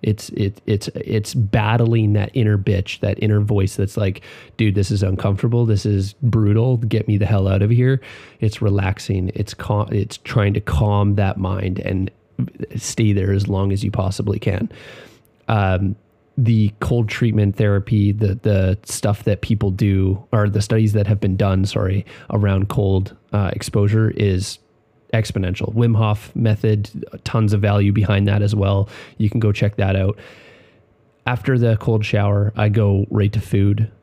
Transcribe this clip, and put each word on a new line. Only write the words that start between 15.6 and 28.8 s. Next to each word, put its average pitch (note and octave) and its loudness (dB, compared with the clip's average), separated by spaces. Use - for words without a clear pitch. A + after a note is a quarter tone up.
the A2 2
cold A#2+ 0
treatment G#2 0
therapy, G2+ 2
the, G#2 0
the G2 2
stuff - -4
that G#2 0
people G#2+ 0
do, F#2+ 0
or G#2 2
the G#2 0
studies A2 2
that G#2 0
have G2+ 0
been F#2+ 0
done, G2 2
sorry, G2+ -2
around G2+ 0
cold, G2 0
uh, G2+ 0
exposure G#2+ 0
is G2 -2
exponential. G2+ -2
Wim A#2 2
Hof G#2+ -2
method, G#2+ 0
tons A2 0
of G#2 0
value G2+ 2
behind G2+ 2
that G2+ 2
as G#2 0
well. G2 0